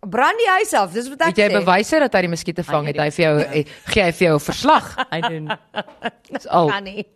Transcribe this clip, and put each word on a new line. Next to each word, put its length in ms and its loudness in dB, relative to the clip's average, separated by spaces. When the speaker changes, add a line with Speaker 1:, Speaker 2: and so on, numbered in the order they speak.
Speaker 1:
Brand 320 0
die 120 0
huis 260 2
af, 180 0
dis 160 -6
wat 120 -10
ek 80 2
Speaker 2:
Het 80 -2
jy 120 4
Speaker 1:
sê. 160 2
Speaker 2:
bewyse 360 4
dat 120 2
hy 100 4
die 60 -2
muskiete 360 -6
vang? 200 -2
Speaker 3:
I 40 -4
Speaker 2:
Het 80 -4
Speaker 3:
do. 60 0
Speaker 2:
hy 80 0
vir 140 0
jou, 160 4
eh, 240 -2
gee 160 2
hy 100 2
vir 160 0
jou 60 4
'n 60 2
verslag? 580 0
Speaker 3:
<laughs> 140 -6
I 80 -6
don't. 300 -6
Speaker 2:
Dis 160 -10
al. 220 2
Speaker 1:
Kan 140 -4
nie. 200 -12